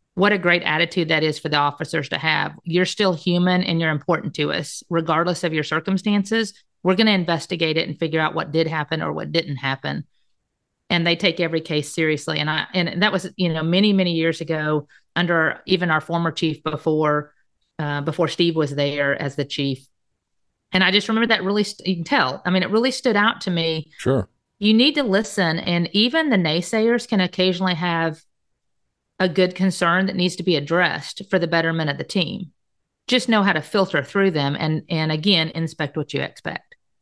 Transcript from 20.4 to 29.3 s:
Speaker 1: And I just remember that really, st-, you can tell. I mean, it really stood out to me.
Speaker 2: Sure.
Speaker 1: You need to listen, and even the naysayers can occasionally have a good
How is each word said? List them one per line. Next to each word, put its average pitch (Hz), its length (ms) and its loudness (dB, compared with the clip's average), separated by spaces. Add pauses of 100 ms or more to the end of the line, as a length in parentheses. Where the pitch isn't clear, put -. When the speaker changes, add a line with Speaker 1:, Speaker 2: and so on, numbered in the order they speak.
Speaker 1:
And 185 120 4
I 185 80 4
just 196 180 2
remember 226 180 2
that 208 160 0
really, 202 200 0
st-, - 240 -8
you 185 80 0
can 170 80 -6
tell. 147 420 0
I 175 60 0
mean, 185 100 2
it - 80 -2
really 233 220 0
stood 247 240 0
out 214 260 0
to 185 100 -4
me. 165 460 -4
Speaker 2:
Sure. 127 320 0 (300)
Speaker 1:
You 214 140 4
need 269 220 4
to 285 80 0
listen, 196 560 0
and 170 320 0
even 262 380 2
the 220 80 4
naysayers 214 720 0
can 208 100 2
occasionally 185 560 0
have 165 460 -2 (960)
a 190 80 2
good 180 280 2